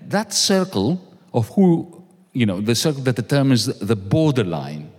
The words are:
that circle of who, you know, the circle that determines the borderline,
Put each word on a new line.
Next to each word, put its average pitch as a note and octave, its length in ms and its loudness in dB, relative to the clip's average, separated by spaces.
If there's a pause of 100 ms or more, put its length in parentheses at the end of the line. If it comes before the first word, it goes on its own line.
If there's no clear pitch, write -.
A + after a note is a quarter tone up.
that G#3+ 240 -4
circle F#3 680 0 (340)
of A#2+ 160 0
who, F3 540 2 (280)
you A#2 140 0
know, F#2+ 140 -2
the G#2+ 140 0
circle C#3 280 -2
that B2+ 140 0
determines C3+ 500 2
the A2+ 300 -2
borderline, F#2+ 1040 -2